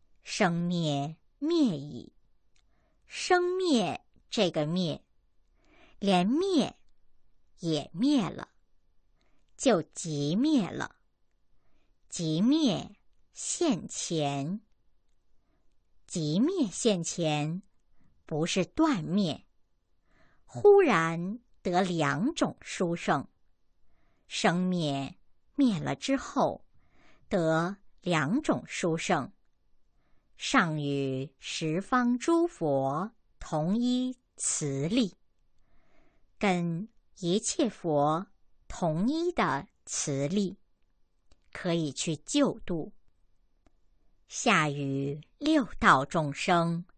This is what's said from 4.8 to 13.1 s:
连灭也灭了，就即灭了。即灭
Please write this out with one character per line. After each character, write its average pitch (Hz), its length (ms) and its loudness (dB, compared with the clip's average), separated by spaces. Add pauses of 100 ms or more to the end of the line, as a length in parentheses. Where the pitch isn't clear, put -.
连 185 260 2
灭 302 520 0 (800)
也 160 340 -2
灭 240 360 2
了， - 200 -12 (1080)
就 208 260 4
即 151 540 -4
灭 269 340 2
了。 - 260 -8 (1120)
即 160 340 -2
灭 262 520 2 (380)